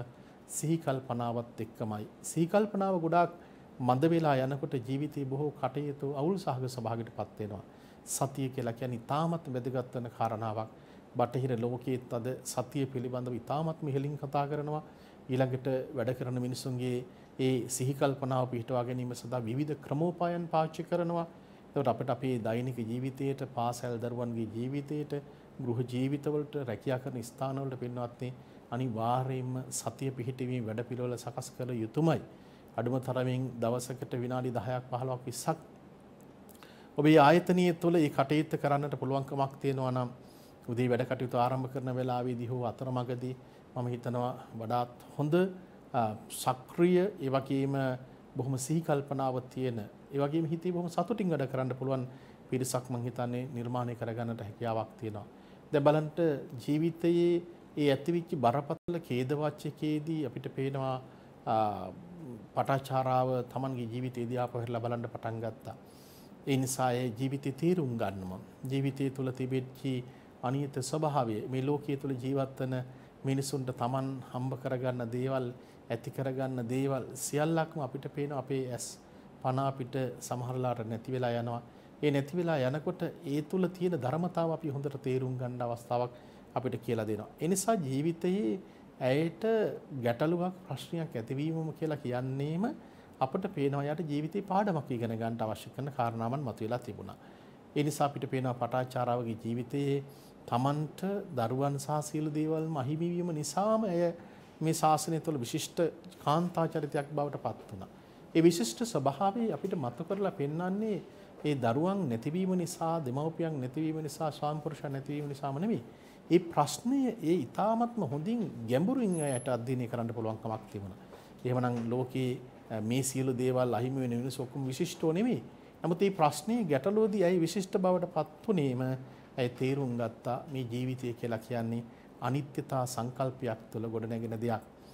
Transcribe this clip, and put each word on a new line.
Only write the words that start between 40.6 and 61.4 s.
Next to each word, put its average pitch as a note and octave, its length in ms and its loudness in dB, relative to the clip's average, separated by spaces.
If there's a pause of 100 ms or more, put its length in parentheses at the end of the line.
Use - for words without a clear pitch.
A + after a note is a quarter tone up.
උදේ B2 240 2
වැඩ B2 160 4
කටයුතු B2+ 320 -2
ආරම්භ B2+ 320 2
කරන C3 240 -4
වෙලාවේදී B2 540 -2
හෝ B2 180 -2
අතරමඟදී B2+ 680 -4 (360)
මම B2 160 -4
හිතනවා B2 440 -2 (200)
වඩාත් A#2+ 420 -2 (180)
හොඳ, D3 240 2 (540)
අ, B2 120 2 (260)
සක්‍රීය, F3 760 4 (120)
ඒ C3+ 140 -2
වගේම C3+ 460 2 (560)
බොහොම C3 260 0
සිහි D#3 240 0
කල්පනාව C3+ 640 0
තියෙන, B2+ 340 -2 (280)
ඒ C#3 120 -2
වගේම D3 260 2
හිතේ E3 260 -2
බොහොම F3 180 -2
සතුටින් F#3 400 0
වැඩ C#3 180 2
කරන්න C3 280 0
පුළුවන් C3 320 0 (380)
පිරිසක් B2+ 420 0
මං B2 140 -2
හිතන්නේ B2 480 -2
නිර්මාණය A#2+ 460 -4
කරගන්නට A#2 460 -4
හැකියාවක් A2 540 -2
තියෙනවා. G#2 300 -6 (400)
දැන් C#3+ 180 2
බලන්න D3+ 260 6 (480)
ජීවිතයේ E3+ 760 2 (420)
ඒ D3 160 2
ඇතිවිච්ච E3 460 2
බරපතල C#3 640 2
ඛේදවාචකයේදී D3+ 1200 -2
අපිට C3 260 -6
පේනවා, C3+ 460 -2 (480)